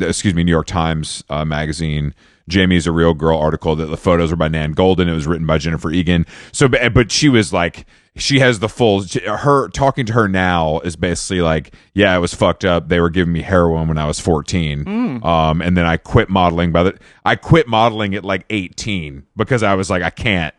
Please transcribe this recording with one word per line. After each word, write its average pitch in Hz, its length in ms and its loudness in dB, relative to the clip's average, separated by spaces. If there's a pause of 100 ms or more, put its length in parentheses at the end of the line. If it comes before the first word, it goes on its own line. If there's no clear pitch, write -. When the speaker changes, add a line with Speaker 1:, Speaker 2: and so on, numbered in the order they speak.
Speaker 1:
excuse 90 320 -2
me, 85 120 0
New 85 60 2
York 80 160 0
Times, 82 640 -4
uh, 73 140 -4
magazine. 76 720 -4 (340)
Jamie 92 300 2
is 82 100 0
a 82 60 0
Real 82 200 4
Girl 80 240 0
article 78 380 0
that 80 120 -4
the 80 100 -6
photos 85 340 2
were 85 60 -2
by 80 100 0
Nan 78 240 -4
Golden. 90 380 2
It 85 40 -2
was 76 140 -4
written 82 180 -2
by 80 120 2
Jennifer 80 340 -4
Egan. 85 340 2 (280)
So, 135 160 2
but, 120 240 0
but 120 180 2
she - 160 2
was 113 240 2
like, 87 340 -2 (300)
she 139 240 0
has 123 200 2
the 107 80 -2
full, 101 360 0
she, 101 180 -6
her, 107 480 0
talking 135 380 -2
to 117 60 -4
her 113 140 2
now 90 520 0
is 85 180 -6
basically 90 440 -2
like, 80 320 0 (200)
"Yeah, 98 220 4
it 90 40 2
was 87 140 -2
fucked 92 320 0
up. 85 240 0
They 87 100 2
were 85 120 2
giving 85 200 0
me 78 120 -4
heroin 85 440 2
when 80 120 -2
I 76 80 -2
was 76 120 -4
fourteen. 76 640 -2
Speaker 2:
Mm. 190 400 -6
Speaker 1:
Um, 80 380 0
and 90 160 0
then 85 80 2
I 82 120 2
quit - 300 0
modeling 87 460 0
by 85 100 4
the, 95 140 -2 (260)
I 113 120 2
quit 151 320 4
modeling 110 480 0
at, 92 100 -8
like, 95 240 -4
eighteen 87 760 -8 (140)
because 110 260 0
I 98 120 4
was 95 140 -2
like, 90 140 0
'I 82 60 0
can't, 90 500 -2